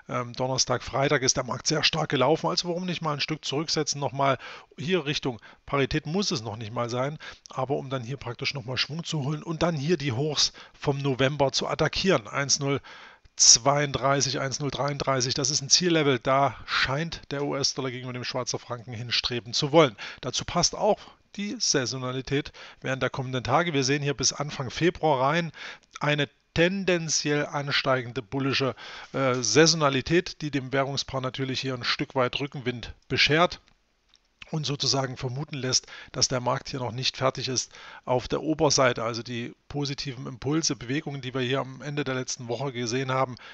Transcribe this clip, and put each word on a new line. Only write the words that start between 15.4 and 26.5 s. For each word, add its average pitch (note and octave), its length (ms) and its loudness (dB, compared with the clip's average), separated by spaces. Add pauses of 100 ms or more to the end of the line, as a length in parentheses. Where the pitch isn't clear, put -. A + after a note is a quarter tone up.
ist C#3 140 0
ein C3+ 80 -4
Ziellevel, D#3 480 4
da C3+ 360 2 (120)
scheint D3+ 640 -2
der C#3+ 140 -4
U-S-Dollar C#3 460 -2
gegenüber B2+ 220 -8
dem B2 120 -8
Schweizer B2 340 -4
Franken A#2+ 340 -10
hinstreben A#2 640 -4
zu C#3+ 180 0
wollen. D3 240 8 (240)
Dazu - 240 -6
passt - 300 0
auch F#3+ 260 2 (360)
die G#3 220 -6
Saisonalität C3 920 -2 (300)
während C3 200 -4
der B2+ 60 4
kommenden B2+ 340 -4
Tage. D#3+ 300 2
Wir C#3 120 2
sehen C#3+ 180 2
hier C#3+ 100 0
bis - 220 0
Anfang C#3 340 -6
Februar D3 640 2
rein E3+ 200 2 (480)
eine D3 300 0 (240)